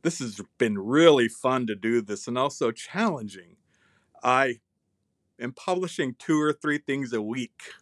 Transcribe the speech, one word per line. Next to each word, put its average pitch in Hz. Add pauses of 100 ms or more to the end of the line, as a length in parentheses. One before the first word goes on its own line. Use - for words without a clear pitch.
This 170
has 104 (180)
been 107
really 131
fun 127
to 107
do 113
this 101
and 123
also 135
challenging. 110 (680)
I 127 (800)
am 123
publishing 170
two 151
or 151
three 147
things 135
a 110
week 117 (220)